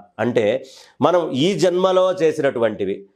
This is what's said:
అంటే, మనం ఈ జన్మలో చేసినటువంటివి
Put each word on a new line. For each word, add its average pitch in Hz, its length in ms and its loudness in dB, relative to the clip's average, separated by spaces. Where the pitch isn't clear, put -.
అంటే, 113 460 0
మనం 165 300 2
ఈ 160 280 0
జన్మలో 185 520 2
చేసినటువంటివి 123 920 -2